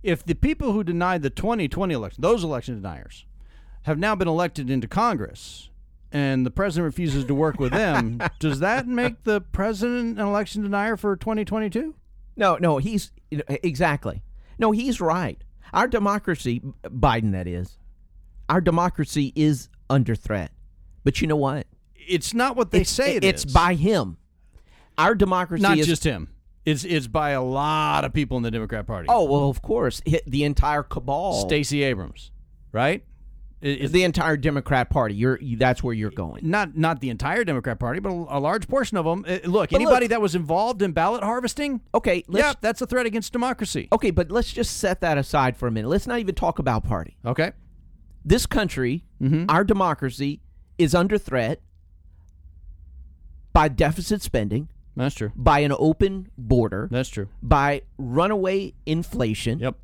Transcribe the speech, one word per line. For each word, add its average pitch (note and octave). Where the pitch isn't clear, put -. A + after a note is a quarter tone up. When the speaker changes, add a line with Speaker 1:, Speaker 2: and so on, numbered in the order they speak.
Speaker 1:
if E3+
the E3+
people C#4
who G#3
denied F3
the C3+
twenty G#3
twenty F3+
election, A2+
those G3+
election C3
deniers, F#2
have D3+
now G#3
been F3+
elected D#3+
into B2
Congress, -
and C3+
the B2+
president F3
refuses C#3+
to C#3+
work D3
with B2+
them, B2+
Speaker 2:
<laughs> -
Speaker 1:
does C#3+
that A#3
make A#3+
the G#3
president A3+
an G#3
election G3+
denier G3+
for G3+
twenty G#3+
twenty-two? A3
Speaker 2:
No, F#3+
no, D#3+
he's, G3+
you D3+
know, -
exactly. D3
No, A3+
he's A#3
right. E3
Our A3+
democracy, G3+
Biden A2+
that F#2
is, F2+
our E3+
democracy E3
is D3+
under A#2+
threat. F#2+
But C#3
you D#3
know D3+
what? C#3
Speaker 1:
It's E3
not B3
what A3+
they F3
Speaker 2:
It's, -
Speaker 1:
say C#4
it F#3+
Speaker 2:
it's F#3+
Speaker 1:
is. C3+
Speaker 2:
by F3
him. D3+
Our F#3
democracy F3+
Speaker 1:
Not G3
Speaker 2:
is D3+
Speaker 1:
just E3
him. G2+
It's, D3+
it's D3+
by D3
a C3
lot D3
of C3+
people C3
in A#2+
the A#2
Democrat A2
Party. F#2+
Speaker 2:
Oh, A3
well, C#3
of B2+
course. G#3
Hi-, D#3+
the C#3+
entire D3
cabal. C#3
Speaker 1:
Stacey D3
Abrams, G#2+
right? C3+
It, C#3
it's C#3
Speaker 2:
The F3+
entire D#3+
Democrat C#3
Party. A2+
You're, B2
you, A#2
that's B2+
where A#2+
you're G#2+
going. F#2
Speaker 1:
Not, E3+
not D#3+
the C3
entire D#3
Democrat B2+
Party, B2+
but G3+
a, E3
a C#3
large F3
portion B3
of E3+
them. E3+
Uh, F3+
look, F3+
Speaker 2:
But -
Speaker 1:
anybody B3+
Speaker 2:
look G#3
Speaker 1:
that A#3
was F3+
involved F#3
in F#3+
ballot G3
harvesting, B3
Speaker 2:
Okay, F#3
let's G3+
Speaker 1:
yeah, D4
that's A3+
a B3
threat B3
against A3
democracy. A#3+
Speaker 2:
Okay, A3
but E3
let's A#3
just -
set F#3
that D#3
aside C3
for B2
a -
minute. A2
Let's F#3
not A#3+
even F#3+
talk -
about B2+
party. F#2
Speaker 1:
Okay. D#3
Speaker 2:
This G#3
country, D3+
Speaker 1:
Mm-hmm. D3+
Speaker 2:
our D#3+
democracy, D3+
is D#3+
under F#3+
threat B2+
by D#3
deficit E3
spending, A2+
Speaker 1:
That's C3
true. G#2
Speaker 2:
by C#3+
an C#3+
open F#3+
border, A2+
Speaker 1:
That's B2
true. G2+
Speaker 2:
by C#3+
runaway F#3
inflation. B2+
Speaker 1:
Yep. B2